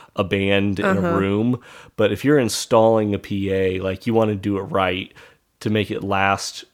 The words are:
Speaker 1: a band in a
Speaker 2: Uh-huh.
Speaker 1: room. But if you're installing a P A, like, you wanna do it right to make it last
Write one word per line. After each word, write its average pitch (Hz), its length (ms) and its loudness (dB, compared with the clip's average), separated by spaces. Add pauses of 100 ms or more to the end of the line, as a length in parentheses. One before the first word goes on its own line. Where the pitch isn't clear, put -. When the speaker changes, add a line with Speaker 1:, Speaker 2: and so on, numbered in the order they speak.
(160)
Speaker 1:
a 104 80 0
band 98 560 0
in 95 60 -2
a 196 40 2 (100)
Speaker 2:
Uh-huh. 170 180 0
Speaker 1:
room. 113 420 0 (360)
But 107 160 2
if 98 120 -6
you're 143 160 4
installing 110 760 2
a 98 40 -2
P 98 320 -4
A, 95 280 0
like, 95 260 -6
you 117 80 -2
wanna 110 220 2
do 98 220 -4
it 92 60 -4
right 95 480 -4 (500)
to 113 100 -4
make 107 180 0
it 95 140 -6
last 98 600 -2 (100)